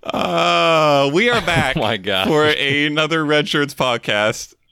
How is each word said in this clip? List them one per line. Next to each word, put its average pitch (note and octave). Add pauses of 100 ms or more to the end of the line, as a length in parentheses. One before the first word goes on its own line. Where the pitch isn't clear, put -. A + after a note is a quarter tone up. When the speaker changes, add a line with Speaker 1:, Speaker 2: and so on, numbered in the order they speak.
Speaker 1:
Uh, E3
we A3+
are A#3
Speaker 2:
<laughs> E3+
Speaker 1:
back D#3
Speaker 2:
Oh D#3
my A2
gosh. F#2+
Speaker 1:
for D3+
another D3+
Red D3
Shirts C#3+
podcast. A#2 (180)